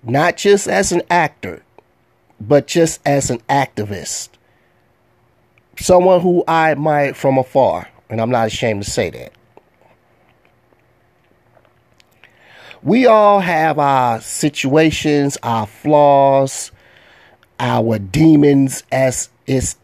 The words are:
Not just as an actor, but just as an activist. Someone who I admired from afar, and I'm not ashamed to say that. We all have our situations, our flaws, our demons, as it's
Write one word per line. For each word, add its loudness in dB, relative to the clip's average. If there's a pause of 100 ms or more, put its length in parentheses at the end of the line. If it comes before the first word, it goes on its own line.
Not -2
just 2
as -2
an -2
actor, -4 (800)
but 0
just 0
as -2
an -4 (100)
activist. -6 (1500)
Someone 4
who 0
I 0
admired -2
from 0
afar, -2 (200)
and -6
I'm -2
not 0
ashamed -4
to -10
say -4
that. -18 (3500)
We 2
all 6
have 0
our 0
situations, -2
our -4
flaws, 0 (880)
our -2
demons, 2
as -2 (180)
it's -4